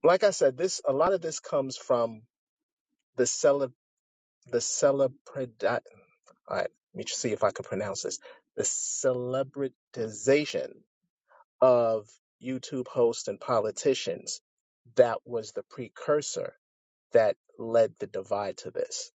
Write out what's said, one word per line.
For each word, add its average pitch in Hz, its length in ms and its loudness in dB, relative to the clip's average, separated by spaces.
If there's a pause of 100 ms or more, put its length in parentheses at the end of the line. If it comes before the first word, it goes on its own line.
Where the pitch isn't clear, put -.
Like 180 200 6
I 208 60 8
said, 139 280 2
this, 185 280 -2
a 143 60 2
lot 156 220 2
of 175 80 -2
this 160 180 -6
comes 135 360 -4
from 113 460 0 (920)
the 123 100 4
cele-, 139 460 2 (760)
the 120 100 0
celebrity, 135 920 0 (160)
all 117 100 0 (720)
right, - 180 -2 (260)
let - 20 -12
me 113 100 -8
see - 260 -4
if 104 120 0
I 101 80 6
can - 120 -10
pronounce 98 380 -6
this. - 160 -6 (380)
The - 80 -2
celebritization 127 2000 -2 (880)
of 117 480 4 (320)
YouTube 127 460 -6
hosts 120 400 0
and 104 120 -8
politicians 107 1000 -2 (540)
that 117 300 4
was 113 260 -8
the 107 120 -10
precursor - 880 -4 (580)
that 110 240 4 (220)
led 113 420 2
the 104 80 -6
divide 98 500 -4
to - 140 -12
this. - 460 -8